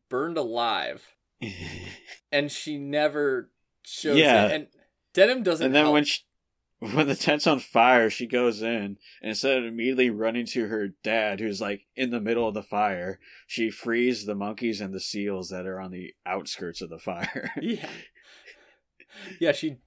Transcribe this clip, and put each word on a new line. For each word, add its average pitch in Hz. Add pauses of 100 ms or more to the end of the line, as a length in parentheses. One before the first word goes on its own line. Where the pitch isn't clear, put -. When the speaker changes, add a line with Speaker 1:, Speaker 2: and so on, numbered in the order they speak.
Speaker 1:
burned 156
alive. 113 (260)
Speaker 2:
<laughs> 123 (840)
Speaker 1:
And 143
she 151
never 143 (340)
shows -
Speaker 2:
Yeah. 123
Speaker 1:
it. 95
And 76 (460)
Denham 233
doesn't 160
Speaker 2:
And 131
then 151
Speaker 1:
help. 151
Speaker 2:
when 147
she, - (580)
when 127
the 139
tent's 151
on 143
fire, 120
she 117
goes 120
in, 113
and 101 (240)
instead 131
of 123
immediately 120
running 113
to 117
her 104 (120)
dad, 107
who's, 104
like, 101 (100)
in 127
the 117
middle 113
of 107
the 104
fire, 98 (280)
she 113
frees 117
the 104
monkeys 104
and 95
the 95
seals 101
that 92
are 95
on 92
the 92 (120)
outskirts 90
of 85
the 82
fire. -
<laughs> -
Speaker 1:
Yeah. 214 (1500)
Yeah, 160
she 151